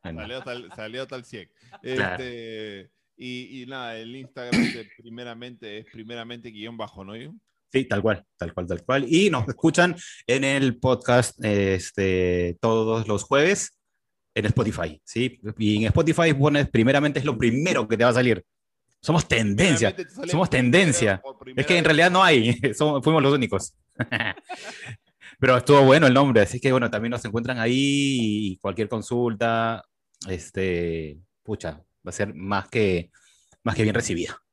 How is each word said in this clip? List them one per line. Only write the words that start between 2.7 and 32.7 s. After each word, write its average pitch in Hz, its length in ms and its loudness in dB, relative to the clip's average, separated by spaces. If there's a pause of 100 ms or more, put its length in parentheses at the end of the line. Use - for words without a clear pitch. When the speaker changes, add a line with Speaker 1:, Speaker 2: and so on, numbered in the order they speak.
Speaker 2:
y, 123 440 -14
y 123 60 -16
nada, 123 300 -12
el 113 180 -14
Instagram 131 580 -4
de 113 240 -14
Primeramente 117 800 -16
es 107 80 -16
primeramente 117 640 -16
guion 110 260 -14
bajo, 104 300 -14
¿no, 98 80 -16
Jung? 143 240 -16 (340)
Speaker 1:
Sí, 135 140 0
tal 101 160 0
cual, 107 240 -2 (100)
tal 85 180 -8
cual, 90 120 -6
tal 87 180 -8
cual. 135 240 0
Y 185 220 4
nos 131 180 -2
escuchan 165 480 2 (300)
en 131 180 0
el 135 360 0
podcast, 123 680 2
este, 92 1120 0
todos 113 480 0
los 101 160 -2
jueves 160 520 0 (600)
en 107 100 -2
Spotify, 104 580 -2
¿sí? 120 360 -6 (180)
Y 107 200 0
en 107 100 0
Spotify 160 460 2
pones 143 360 2
Primeramente, 139 500 2
es 131 60 -4
lo 135 120 -2
primero 127 500 0
que 110 100 -2
te 113 80 2
va 123 60 6
a - 20 2
salir. 123 300 2 (580)
Somos 160 260 0
tendencia, 113 600 2
Speaker 2:
Primeramente 160 160 -10
te - 100 -20
sale - 160 -8
Speaker 1:
somos 170 180 0
Speaker 2:
primero 127 220 2
Speaker 1:
tendencia. 127 500 4
Speaker 2:
por - 280 -18
Speaker 1:
Es 131 60 -18
que 135 40 -4
en 139 60 0
Speaker 2:
primera 175 160 4
vez. 151 60 0
Speaker 1:
realidad 160 240 6
no 185 120 4
hay, 120 300 6
<laughs> 117 200 -2
somos, 147 300 0
fuimos 156 180 4
los 139 120 4
únicos. 117 420 -2 (220)
<laughs> - 1400 -10
Pero 127 180 4
estuvo 139 260 8
bueno 139 240 8
el 127 60 6
nombre, 131 280 6
así 113 180 0
que 135 120 0
bueno, 123 180 0
también 117 220 -4
nos 120 120 -8
encuentran 117 360 -6
ahí 117 140 0 (800)
y 90 40 -12
cualquier 101 320 -6
consulta, 113 960 -2 (440)
este, 85 920 -6 (240)
pucha, 90 400 -10 (220)
va 90 40 -12
a - 20 -14
ser 101 220 -6
más 95 360 -6
que, 92 420 0 (520)